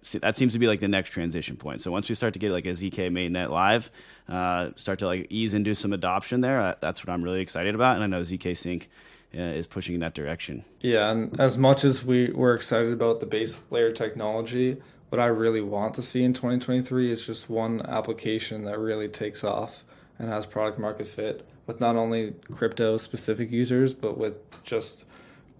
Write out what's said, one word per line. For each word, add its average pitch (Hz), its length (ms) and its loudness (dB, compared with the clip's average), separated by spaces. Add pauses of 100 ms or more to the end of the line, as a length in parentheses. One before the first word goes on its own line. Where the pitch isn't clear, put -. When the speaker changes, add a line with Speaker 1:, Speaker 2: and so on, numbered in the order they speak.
Speaker 1:
se-, - 160 -8
that 107 180 2
seems 123 160 4
to 117 60 -2
be, 120 80 6
like, 104 140 4
the 101 80 0
next 95 220 0
transition 82 460 -4
point. 71 240 -10
So 92 100 -6
once 98 180 -2
we 113 60 -2
start 113 200 0
to 92 40 -12
get, 101 140 0
like, 87 140 -2
a 90 80 -2
Z 92 160 -4
K 90 180 -2
mainnet 87 420 -2
live, 98 400 4 (380)
uh, 90 480 -2
start 95 240 -4
to, 98 60 0
like, 90 240 -2
ease 110 240 0
into 104 200 2
some 101 180 -2
adoption 95 480 0
there, 127 200 2
uh, 95 200 0
that's - 240 -4
what 92 80 -6
I'm 85 100 -2
really 92 180 -2
excited 92 340 -2
about, 120 220 4
and 107 80 0
I - 20 0
know 92 160 -2
Z 90 160 -6
K 90 160 -4
Sync, 87 340 -6 (460)
uh, 85 60 -6
is 82 260 -4
pushing 90 280 -6
in 87 60 -2
that 82 140 -4
direction. 76 500 -8 (160)
Speaker 2:
Yeah, 110 300 4
and 113 300 0
as 127 160 6
much 135 260 8
as 135 220 4
we, 123 260 4
we're 123 240 4
excited 117 380 2
about 117 280 2
the 113 60 -4
base 110 440 -2
layer 117 200 4
technology, 113 840 -2 (320)
what 120 120 0
I 120 60 4
really 113 340 4
want 101 340 -2
to 127 80 -4
see 127 220 2
in 127 100 6
twenty 123 240 0
twenty-three 127 520 0
is 113 140 -2
just - 240 -8
one 113 340 0
application 110 800 -4
that 104 140 -4
really 107 300 -2
takes 107 360 -6
off 107 400 -4 (340)
and 117 100 -6
has 107 180 -4
product 107 320 -2
market 107 280 -4
fit - 400 -6 (200)
with - 140 -8
not 117 160 4
only 113 380 0 (160)
crypto-specific 110 1000 0
users, 123 440 2
but - 240 -4
with 107 160 -2 (280)
just - 420 -4 (560)